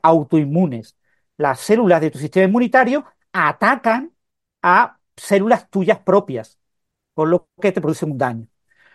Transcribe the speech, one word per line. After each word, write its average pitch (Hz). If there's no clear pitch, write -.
autoinmunes. 156
Las 139
células 202
de 156
tu 135
sistema 180
inmunitario 247
atacan 226
a 185
células 196
tuyas 196
propias, 180
con 156
lo 175
que 196
te 185
producen 156
un 135
daño. 120